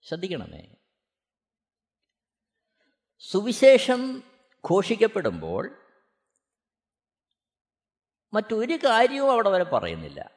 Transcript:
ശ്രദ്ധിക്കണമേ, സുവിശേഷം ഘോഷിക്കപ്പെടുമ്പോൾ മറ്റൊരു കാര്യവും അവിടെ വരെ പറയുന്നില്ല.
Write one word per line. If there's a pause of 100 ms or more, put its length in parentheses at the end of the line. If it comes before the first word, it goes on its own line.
ശ്രദ്ധിക്കണമേ, (2500)
സുവിശേഷം (640)
ഘോഷിക്കപ്പെടുമ്പോൾ (2750)
മറ്റൊരു
കാര്യവും
അവിടെ
വരെ
പറയുന്നില്ല. (140)